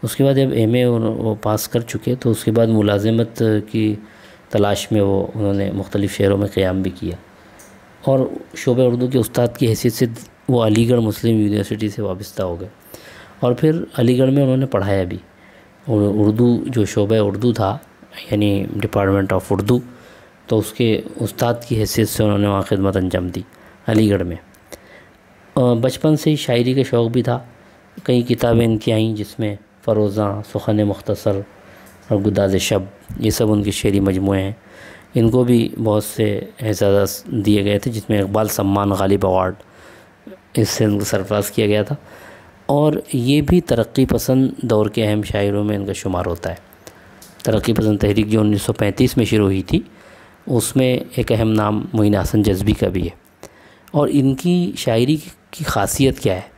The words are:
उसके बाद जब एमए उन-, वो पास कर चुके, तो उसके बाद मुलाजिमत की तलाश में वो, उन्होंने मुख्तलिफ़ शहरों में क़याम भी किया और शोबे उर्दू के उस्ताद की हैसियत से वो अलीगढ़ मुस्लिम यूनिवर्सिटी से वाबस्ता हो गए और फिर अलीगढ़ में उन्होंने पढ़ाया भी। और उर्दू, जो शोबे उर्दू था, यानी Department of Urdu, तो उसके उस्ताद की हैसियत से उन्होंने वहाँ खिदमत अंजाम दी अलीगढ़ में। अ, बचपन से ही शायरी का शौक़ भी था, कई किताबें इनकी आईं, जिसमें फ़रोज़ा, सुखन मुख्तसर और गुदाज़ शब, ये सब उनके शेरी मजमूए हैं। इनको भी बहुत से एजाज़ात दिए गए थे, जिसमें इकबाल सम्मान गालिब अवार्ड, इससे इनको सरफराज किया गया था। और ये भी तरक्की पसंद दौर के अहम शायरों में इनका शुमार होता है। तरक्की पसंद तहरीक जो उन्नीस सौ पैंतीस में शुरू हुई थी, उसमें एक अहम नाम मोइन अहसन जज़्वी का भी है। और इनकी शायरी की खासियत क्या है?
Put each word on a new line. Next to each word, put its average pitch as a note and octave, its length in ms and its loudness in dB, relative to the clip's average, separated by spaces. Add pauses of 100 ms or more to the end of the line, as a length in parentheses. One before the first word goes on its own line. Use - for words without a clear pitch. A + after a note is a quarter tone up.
उसके A#2+ 200 -2
बाद C3+ 120 4
जब C3+ 180 2
एमए A#2 300 2
उन-, A2+ 340 0
वो A2 180 -2
पास G#2+ 320 -2
कर A#2 140 -2
चुके, - 340 -4
तो B2+ 160 0
उसके A2 200 0
बाद A2+ 180 4
मुलाजिमत A2 720 2
की G#2+ 640 0 (480)
तलाश G2+ 400 0
में G#2+ 100 2
वो, G2 340 0
उन्होंने G2+ 360 -2
मुख्तलिफ़ G2 420 -4
शहरों G2 240 2
में G2+ 120 0
क़याम F#2+ 340 0
भी F#2 60 -2
किया F2+ 280 -8 (960)
और C3 240 0 (220)
शोबे B2+ 280 2
उर्दू B2 220 0
के B2+ 100 0
उस्ताद A#2+ 400 0
की B2+ 100 2
हैसियत A2+ 260 0
से B2 160 0 (400)
वो B2 100 2
अलीगढ़ A2+ 400 4
मुस्लिम A2 380 0
यूनिवर्सिटी G#2 520 -2
से G#2+ 120 -8
वाबस्ता G2 420 -8
हो F2 140 -6
गए F#2 120 -12 (760)
और B2 100 2
फिर D#3 420 0
अलीगढ़ B2+ 340 2
में C#3 140 2
उन्होंने C3 220 0
पढ़ाया G2 380 0
भी। F#2 160 -6 (680)
और G#2+ 120 2
उर्दू, G#2+ 680 2
जो G#2+ 180 0
शोबे G#2+ 340 0
उर्दू G#2 340 0
था, A2 280 -2 (500)
यानी G2+ 340 0
Department G2 760 0
of G2 160 -2
Urdu, A#2+ 240 0 (680)
तो A2 80 2
उसके A2 460 0 (180)
उस्ताद A#2+ 460 -2
की A#2 80 -2
हैसियत G#2+ 320 0
से - 160 -2
उन्होंने G2+ 240 2
वहाँ G2 160 0
खिदमत G2 340 0
अंजाम F#2 320 -2
दी F2+ 160 -10 (420)
अलीगढ़ G#2+ 360 2
में। E2+ 140 -6
अ, - 1200 -12
बचपन B2 560 2
से D3 140 0
ही D3+ 80 2
शायरी B2 380 0
का C3+ 80 2
शौक़ A#2 300 0
भी B2 100 0
था, B2 260 -4 (560)
कई B2 180 2
किताबें A#2 420 2
इनकी A2+ 260 0
आईं, A2 240 0
जिसमें G#2 420 -6 (260)
फ़रोज़ा, G#2 580 0
सुखन G#2+ 420 -2
मुख्तसर G2+ 600 -2 (680)
और G2+ 100 2
गुदाज़ G2 360 2
शब, F#2+ 320 -2 (300)
ये A2 120 0
सब G#2+ 180 0
उनके G#2 220 0
शेरी G2 280 0
मजमूए G2 400 0
हैं। G2 180 -6 (580)
इनको A#2+ 280 4
भी A#2+ 340 2
बहुत G#2+ 280 0
से - 560 -4
एजाज़ात G2+ 720 0
दिए G#2 300 2
गए G2+ 160 0
थे, - 100 -4
जिसमें G#2+ 300 -4
इकबाल G2+ 300 0
सम्मान G2+ 420 0
गालिब G2 340 2
अवार्ड, F#2 300 0 (1040)
इससे A2+ 260 0
इनको G#2 200 0
सरफराज G2+ 460 -2
किया A2 180 0
गया G#2 160 2
था। C#3+ 140 -6 (720)
और D3+ 340 2 (120)
ये C3 260 2
भी E3+ 200 4
तरक्की B2 440 0
पसंद C3 500 0 (100)
दौर G#2+ 240 2
के A2+ 140 -2
अहम G#2 200 0
शायरों G2+ 400 -2
में G#2 120 -2
इनका G2 180 -6
शुमार F#2 320 -6
होता E2+ 240 -6
है। E2+ 100 -10 (840)
तरक्की A2 280 0
पसंद G#2+ 260 0
तहरीक G#2 300 0
जो A2 120 2
उन्नीस G#2 220 0
सौ - 100 -2
पैंतीस G#2+ 440 0
में A#2 80 2
शुरू G#2 200 2
हुई F#2+ 160 0
थी, - 300 -2 (560)
उसमें B2+ 580 0 (120)
एक B2 140 0
अहम A2 160 2
नाम G#2+ 480 0
मोइन G#2 180 4
अहसन G#2 300 2
जज़्वी G2+ 300 2
का F#2+ 140 0
भी F#2 140 -2
है। F2 160 -8 (760)
और D3 160 2
इनकी C#3+ 680 0
शायरी B2 400 0 (360)
की D#3+ 100 -10
खासियत C3 560 0
क्या G2 140 0
है? F2+ 240 -10